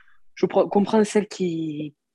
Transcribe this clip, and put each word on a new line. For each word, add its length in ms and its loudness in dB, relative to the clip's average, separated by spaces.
je 100 0
pro-, 220 2
comprends 360 2
celles 240 0
qui, 680 -6